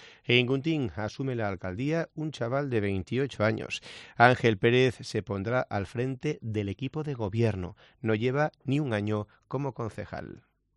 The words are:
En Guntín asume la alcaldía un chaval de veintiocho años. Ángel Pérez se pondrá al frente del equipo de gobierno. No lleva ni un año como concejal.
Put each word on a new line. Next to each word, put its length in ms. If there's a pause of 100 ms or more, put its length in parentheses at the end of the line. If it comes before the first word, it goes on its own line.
(220)
En 240
Guntín 480
asume 400
la 140
alcaldía 680
un 160
chaval 400
de 100
veintiocho 640
años. 400 (340)
Ángel 420
Pérez 440
se 220
pondrá 360
al 260
frente 540
del 280
equipo 340
de 120
gobierno. 600 (260)
No 140
lleva 380 (120)
ni 140
un 140
año 340 (220)
como 240
concejal. 680 (340)